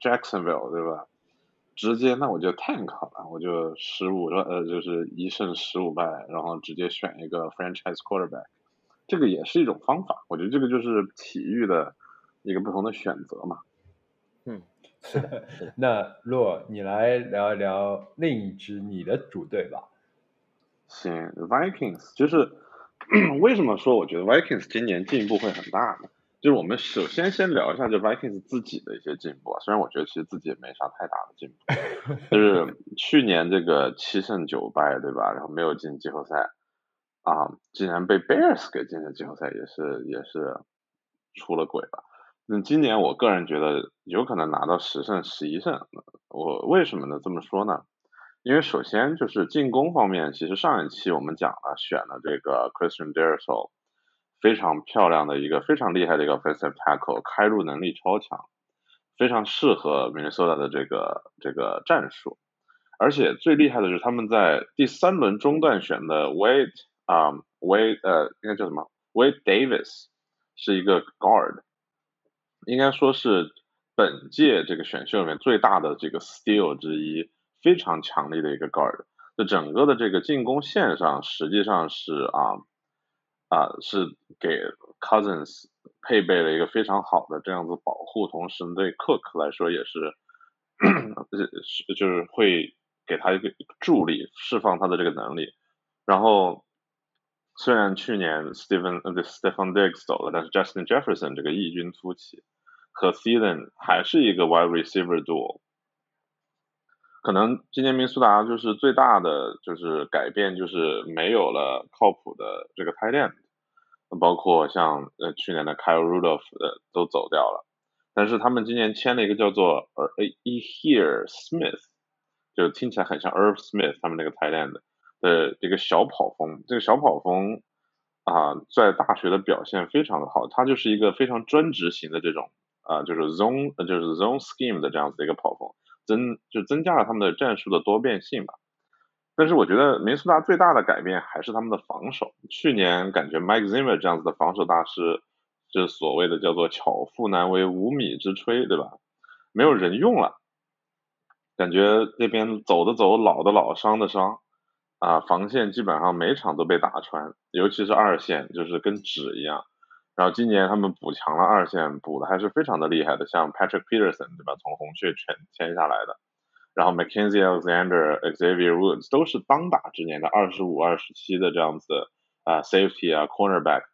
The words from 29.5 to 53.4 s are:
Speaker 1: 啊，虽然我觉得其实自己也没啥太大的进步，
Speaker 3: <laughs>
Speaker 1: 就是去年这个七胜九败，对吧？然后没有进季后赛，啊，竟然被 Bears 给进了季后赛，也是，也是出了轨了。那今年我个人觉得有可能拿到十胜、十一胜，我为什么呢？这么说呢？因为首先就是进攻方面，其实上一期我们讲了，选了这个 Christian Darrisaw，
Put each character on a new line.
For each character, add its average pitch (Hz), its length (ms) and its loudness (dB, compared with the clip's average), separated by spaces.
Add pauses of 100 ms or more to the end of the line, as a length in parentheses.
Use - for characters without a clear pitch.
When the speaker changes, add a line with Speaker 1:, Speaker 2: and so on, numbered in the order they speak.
Speaker 1:
啊， - 100 -6
虽 104 140 -2
然 107 40 2
我 85 120 -2
觉 - 80 -8
得 76 80 -4
其 - 80 -14
实 82 100 -6
自 92 140 -12
己 - 100 -14
也 67 60 -6
没 62 180 -18
啥 69 160 -8
太 92 180 -12
大 - 120 -8 (100)
的 - 80 -20
进 69 140 -18
步， - 640 -8
Speaker 3:
<laughs> - 180 -10
Speaker 1:
就 107 40 6
是 98 400 4 (180)
去 - 260 2
年 87 280 2
这 92 100 4
个 73 340 2
七 - 280 -4
胜 90 240 -4
九 57 240 -6
败， 71 300 0
对 69 120 -6
吧？ 53 220 -2
然 67 80 -10
后 76 60 -12
没 78 120 -8
有 82 140 0
进 73 240 -12
季 78 100 -10
后 73 160 -10
赛， 76 240 -4 (760)
啊， 78 280 -2 (220)
竟 95 180 -4
然 90 140 -4
被 95 120 4
Bears - 540 0
给 - 140 -8
进 80 160 -12
了 - 100 -12
季 - 120 -14
后 - 120 -16
赛， 71 140 -8
也 - 160 -12
是， 69 400 -8
也 71 180 -12
是 73 320 -8 (800)
出 - 220 -8
了 80 100 0
轨 - 160 -6
了。 - 220 -14 (420)
那 107 160 -2
今 151 180 2
年 110 220 4
我 69 120 2
个 117 160 4
人 90 160 0
觉 76 140 -2
得 76 320 0 (120)
有 95 200 -2
可 127 100 -8
能 80 160 -2
拿 71 140 -2
到 87 140 0
十 - 240 -8
胜、 92 200 -4
十 - 240 -10
一 78 140 -6
胜， - 260 -6 (420)
我 78 380 -6
为 180 200 4
什 - 120 -8
么 67 80 -8
呢？ 73 160 -8
这 95 60 -10
么 87 140 -8
说 101 240 -4
呢？ 85 180 -4 (580)
因 127 120 0
为 156 80 4
首 - 200 -4
先 131 340 0
就 131 120 -4
是 95 160 0
进 139 260 -2
攻 139 220 0
方 123 160 2
面， 82 240 -2
其 80 160 -6
实 95 80 -4
上 113 300 0
一 - 20 -8
期 - 220 -6
我 78 100 0
们 78 160 -8
讲 - 140 0
了， - 260 -10
选 - 220 -4
了 67 260 -12
这 73 140 -4
个 64 360 -2
Christian 82 380 -6
Darrisaw， 76 580 -2 (720)